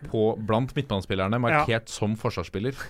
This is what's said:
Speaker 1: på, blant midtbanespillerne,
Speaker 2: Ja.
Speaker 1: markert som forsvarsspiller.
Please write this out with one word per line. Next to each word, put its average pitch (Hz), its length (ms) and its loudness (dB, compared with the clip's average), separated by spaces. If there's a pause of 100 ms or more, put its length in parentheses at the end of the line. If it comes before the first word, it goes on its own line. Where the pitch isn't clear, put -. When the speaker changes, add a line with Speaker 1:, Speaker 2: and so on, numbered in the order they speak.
Speaker 1:
på, 110 360 2
blant 113 300 2
midtbanespillerne, 98 580 0
Speaker 2:
Ja. 120 60 2
Speaker 1:
markert 123 500 2
som 110 260 0
forsvarsspiller. 107 600 -2 (140)